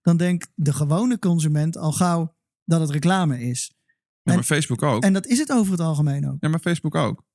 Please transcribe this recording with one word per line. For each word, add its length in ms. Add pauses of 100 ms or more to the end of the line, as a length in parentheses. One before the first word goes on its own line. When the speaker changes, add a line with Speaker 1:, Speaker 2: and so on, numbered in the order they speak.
Speaker 1:
dan 160
denkt 380
de 180
gewone 460
consument 580
al 140
gauw 440 (300)
dat 160
het 80
reclame 520
is. 340 (460)
Speaker 2:
Ja, 100
Speaker 1:
En 60
Speaker 2:
maar 60
Facebook 380
ook. 220
Speaker 1:
en 100
dat 140
is 120
het 120
over 200
het 100
algemeen 480
ook. 100
Speaker 2:
Ja, 100
maar 100
Facebook 360
ook. 280 (120)